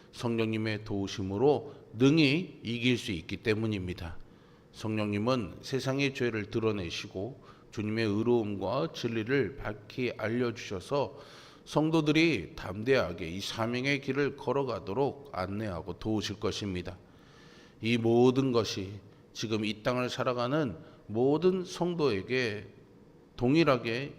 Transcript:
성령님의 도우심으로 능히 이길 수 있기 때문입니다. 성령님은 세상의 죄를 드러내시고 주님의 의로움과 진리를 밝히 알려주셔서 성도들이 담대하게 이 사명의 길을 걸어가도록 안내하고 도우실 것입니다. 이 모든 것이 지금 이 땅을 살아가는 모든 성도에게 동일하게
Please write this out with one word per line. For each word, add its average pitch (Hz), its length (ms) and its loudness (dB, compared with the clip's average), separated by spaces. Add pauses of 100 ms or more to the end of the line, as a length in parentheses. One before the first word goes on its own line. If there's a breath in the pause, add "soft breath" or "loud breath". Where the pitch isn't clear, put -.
(120)
성령님의 110 720 -2
도우심으로 104 880 0 (200 loud breath)
능히 147 720 4
이길 120 340 2
수 113 140 -6
있기 92 260 -6
때문입니다. 101 800 -2 (560 loud breath)
성령님은 104 880 -2
세상의 135 520 -2
죄를 110 380 -2
드러내시고 104 920 -4 (300 loud breath)
주님의 110 340 -2
의로움과 107 880 0
진리를 117 640 -2
밝히 113 580 -6
알려주셔서 117 1000 -2 (480 loud breath)
성도들이 156 920 2
담대하게 95 720 0
이 90 140 -6
사명의 123 580 -2
길을 139 380 -2
걸어가도록 123 960 -2
안내하고 92 640 -4
도우실 107 400 -2
것입니다. 92 580 -4 (840 loud breath)
이 117 160 2
모든 123 560 6
것이 101 400 -2 (400 loud breath)
지금 107 320 -2
이 107 180 -4
땅을 123 260 0
살아가는 123 680 -2 (300 loud breath)
모든 156 580 2
성도에게 127 1000 -2 (680)
동일하게 127 840 2